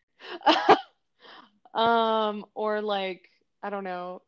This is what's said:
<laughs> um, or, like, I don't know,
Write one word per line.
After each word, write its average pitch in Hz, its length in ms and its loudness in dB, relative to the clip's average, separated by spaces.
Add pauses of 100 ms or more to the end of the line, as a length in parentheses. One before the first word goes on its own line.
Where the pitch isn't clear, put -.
(460)
<laughs> - 1300 0
um, 220 680 0 (100)
or, 214 280 -2
like, 190 460 -4 (340)
I 202 80 -8
don't 196 140 -6
know, 180 440 -8